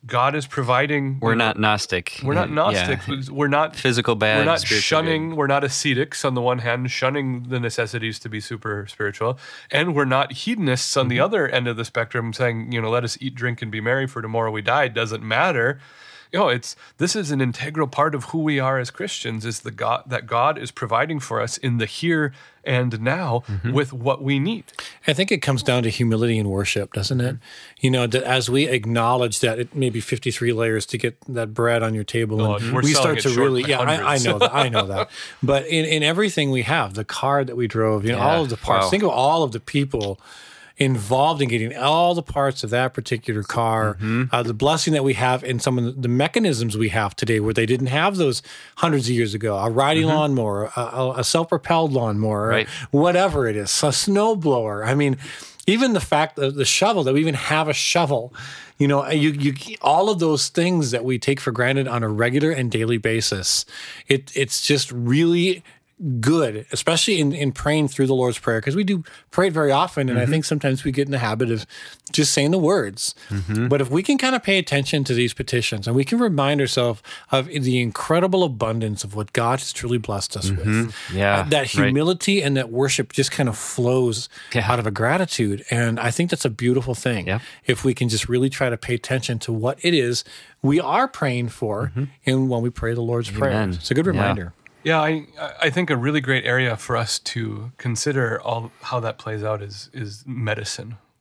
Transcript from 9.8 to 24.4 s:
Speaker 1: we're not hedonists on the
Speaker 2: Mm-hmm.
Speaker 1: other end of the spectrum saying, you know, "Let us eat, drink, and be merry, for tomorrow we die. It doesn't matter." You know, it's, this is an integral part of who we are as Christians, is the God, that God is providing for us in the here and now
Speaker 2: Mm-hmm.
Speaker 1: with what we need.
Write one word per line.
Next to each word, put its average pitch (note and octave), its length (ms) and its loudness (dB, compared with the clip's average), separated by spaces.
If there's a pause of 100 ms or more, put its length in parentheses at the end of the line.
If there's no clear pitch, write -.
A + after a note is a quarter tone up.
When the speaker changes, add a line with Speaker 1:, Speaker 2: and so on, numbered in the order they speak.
Speaker 1:
we're C#3+ 80 4
not C3+ 300 0
hedonists D3+ 640 -2
on C3 100 2
the B2 100 0
Speaker 2:
Mm-hmm. C3 80 4
Speaker 1:
other G3 220 0
end B2 220 0
of A2+ 80 -4
the A2+ 80 -6
spectrum A#2 480 -4
saying, A#2 400 -2
you A#2 80 -2
know, A2 80 -2
"Let A#2+ 160 0
us A2 160 -6
eat, C3 120 -6
drink, A#2+ 280 -4
and A2 100 -8
be A2 80 -4
merry, B2+ 280 0
for C3 140 -8
tomorrow A2+ 300 -2
we A2 100 -4
die. B2+ 240 2
It A#2+ 80 -4
doesn't A2 300 -4
matter." C3 560 0 (540)
You F3 60 0
know, F#3+ 100 4
it's, B2 260 -2 (220)
this F3+ 180 0
is F#3+ 140 -4
an C#3 120 0
integral C#3 460 -2
part D3 280 0
of C3 160 -6
who E3 80 -2
we D3+ 200 2
are C3 200 0
as B2 100 -4
Christians, A2+ 560 -8
is A#2 140 -6
the - 100 -10
God, A2+ 380 -2
that B2 180 -6
God B2 320 0
is A#2+ 140 -10
providing C3+ 480 -2
for A2+ 200 -4
us A#2 200 -4
in B2 180 0
the B2 80 0
here D#3 480 0 (320)
and B2 360 0
now C3 460 -2
Speaker 2:
Mm-hmm. G#2 240 -4
Speaker 1:
with C3+ 220 0
what C3 300 -2
we C#3 160 2
need. F3+ 240 -2 (420)